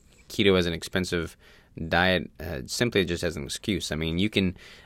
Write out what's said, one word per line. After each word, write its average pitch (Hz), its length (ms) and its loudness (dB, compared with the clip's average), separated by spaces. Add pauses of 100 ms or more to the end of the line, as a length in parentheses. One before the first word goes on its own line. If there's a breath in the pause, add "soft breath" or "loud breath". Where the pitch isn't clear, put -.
(280)
keto 98 320 4
as 87 60 4
an 85 80 0
expensive 85 640 -4 (500 soft breath)
diet, 87 420 2 (120)
uh, 82 240 -6
simply 113 400 0
just 85 180 -4
as 82 140 -2
an 71 80 -8
excuse. - 440 -4
I 76 60 -4
mean, 80 240 -2
you 104 100 2
can, 92 280 0 (280 loud breath)